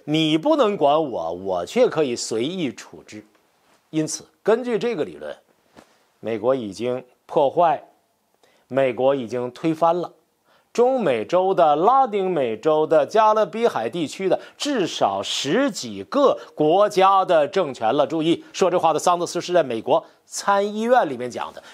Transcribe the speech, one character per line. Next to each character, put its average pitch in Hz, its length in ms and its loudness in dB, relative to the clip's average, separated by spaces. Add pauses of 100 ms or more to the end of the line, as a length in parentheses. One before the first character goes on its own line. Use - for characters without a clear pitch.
你 156 320 2
不 294 180 2
能 208 220 2
管 151 260 2
我， 90 300 -6
我 90 320 -4
却 233 240 2
可 156 160 0
以 120 100 -4
随 113 300 -4
意 170 260 -6
处 - 340 -20
置。 107 200 -20 (640)
因 156 180 -4
此， - 180 -10 (160)
根 233 220 0
据 240 160 -2
这 233 160 -2
个 147 80 -4
理 82 140 -10
论， 73 180 -12 (840)
美 107 180 -6
国 123 160 0
已 107 160 -8
经 123 320 -6 (220)
破 143 240 0
坏， 160 340 0 (880)
美 131 220 2
国 131 220 2
已 123 120 -6
经 123 220 -6
推 160 240 -4
翻 165 260 0
了 165 140 -8 (580)
中 247 300 2
美 120 240 0
洲 185 300 0
的、 156 200 4
拉 247 300 4
丁 196 240 -2
美 131 260 -2
洲 156 300 2
的、 156 180 4
加 214 300 4
勒 214 100 2
比 214 240 -2
海 117 220 -2
地 170 180 -4
区 190 220 -4
的 160 100 2 (160)
至 262 300 -2
少 101 380 -2
十 220 480 -2
几 104 320 -10
个 - 340 2 (160)
国 175 340 4
家 185 380 4
的 160 220 2
政 160 260 -2
权 113 180 -2
了。 143 140 2
注 156 160 -4
意， 160 220 0 (100)
说 185 160 2
这 180 80 0
话 160 160 2
的 151 60 0
桑 175 180 2
德 175 80 -4
斯 170 160 -6
是 180 100 -8
在 170 120 4
美 117 180 -4
国 143 240 0 (220)
参 202 360 -2 (120)
议 214 60 -4
院 233 280 2
里 127 80 -8
面 123 140 -8
讲 80 200 -10
的。 - 120 -20 (100)